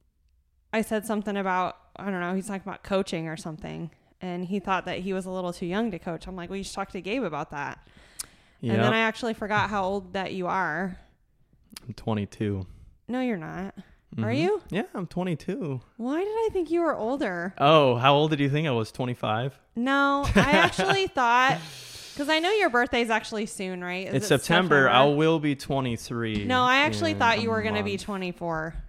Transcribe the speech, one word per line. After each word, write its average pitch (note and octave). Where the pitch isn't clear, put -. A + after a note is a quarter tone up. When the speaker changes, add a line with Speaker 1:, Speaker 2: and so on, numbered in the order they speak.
Speaker 1:
I A3
said G#3+
something G#3
about, F#3
I -
don't F#3
know, F3
he's F#3+
talking G3
about -
coaching F#3+
or D#3+
something. D#3+
And F3+
he G3
thought F#3+
that F3+
he F#3+
was F#3
a F#3+
little F3+
too F3+
young G#3
to F3
coach. E3
I'm F#3
like, F3
"Well, F#3+
you G3
should -
talk G3
to G3
Gabe A3
about D3+
that." C#3
And A#2
then -
Speaker 2:
Yep. A#2
Speaker 1:
I A3+
actually A3+
forgot G#3
how G3+
old F#3+
that F#3+
you F3+
are. F3+
Speaker 2:
I'm A#2
twenty-two. G2+
Speaker 1:
No, B3
you're B3
not. E3
Are A2+
Speaker 2:
Mm-hmm. A3
Speaker 1:
you? F4
Speaker 2:
Yeah, G3
I'm F#3+
twenty-two. F3+
Speaker 1:
Why C4
did G4+
I A4
think E4+
you E4+
were D#4
older? G#3
Speaker 2:
Oh, C#3
how C3+
old D3+
did D#3
you C#3+
think D3+
I -
was? A2+
Twenty-five? B2
Speaker 1:
No, C#4
I C4
Speaker 2:
<laughs> -
Speaker 1:
actually F#4+
thought, B3+
'cause C#4+
I D#4
know F4
your G4
birthday's A#3+
actually G#3+
soon, F#3
right? F3+
Is -
Speaker 2:
It's C3+
Speaker 1:
it -
Speaker 2:
September. D#3
Speaker 1:
September? B2+
Speaker 2:
I B2+
will D#3
be D3
twenty-three A#2
Speaker 1:
No, B3+
I B3
actually D#4
Speaker 2:
in D4+
Speaker 1:
thought A#3
Speaker 2:
a A3+
Speaker 1:
you A3+
were A3
gonna G#3
be G3+
Speaker 2:
month. F#3+
Speaker 1:
twenty-four. E3+